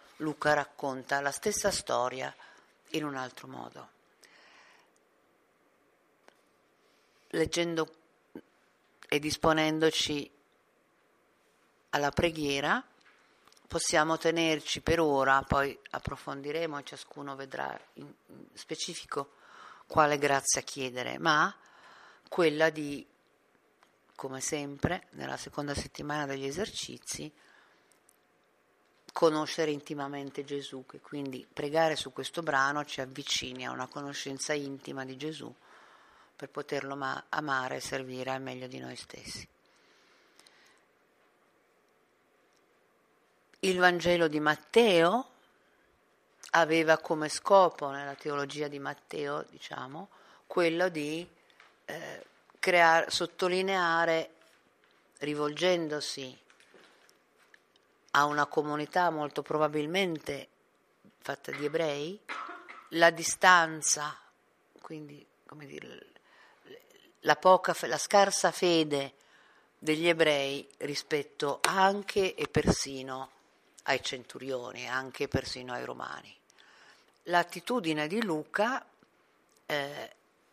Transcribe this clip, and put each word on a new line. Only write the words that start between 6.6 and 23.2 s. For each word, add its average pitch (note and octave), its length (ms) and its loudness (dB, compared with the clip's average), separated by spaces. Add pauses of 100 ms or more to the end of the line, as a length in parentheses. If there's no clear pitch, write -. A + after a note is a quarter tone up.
Leggendo E3 640 0 (1120)
e D3 100 2
disponendoci D#3 1120 0 (1600)
alla C#3+ 220 0
preghiera, D#3 720 0 (840)
possiamo D#3+ 520 2
tenerci D#3+ 640 0
per E3 180 2
ora, C3+ 400 6
poi C#3 380 0 (100)
approfondiremo C#3+ 920 -6
e C#3 60 -12
ciascuno C#3+ 500 -14
vedrà C3+ 460 -8 (140)
in, - 180 -18 (140)
in - 260 -20
specifico - 800 -8 (560)
quale D3 320 4
grazia C#3 420 2
chiedere, B2 560 -6
ma D#3+ 400 2 (720)
quella D#3+ 400 4
di, D3 380 -6 (1120)